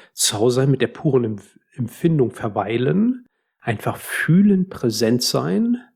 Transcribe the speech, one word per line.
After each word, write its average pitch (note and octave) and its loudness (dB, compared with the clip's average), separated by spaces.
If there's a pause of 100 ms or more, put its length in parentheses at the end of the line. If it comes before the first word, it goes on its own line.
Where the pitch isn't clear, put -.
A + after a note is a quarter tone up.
(140)
zu - -4
Hause A#2+ 2
sein, C3+ 2
mit C3 0
der - 2
puren C3 0
Empf-, A2 -8 (140)
Empfindung C3+ 0
verweilen, B2 -2 (340)
einfach G#2+ -6
fühlen, F#3+ 2
präsent A#2 0
sein G3+ 0 (180)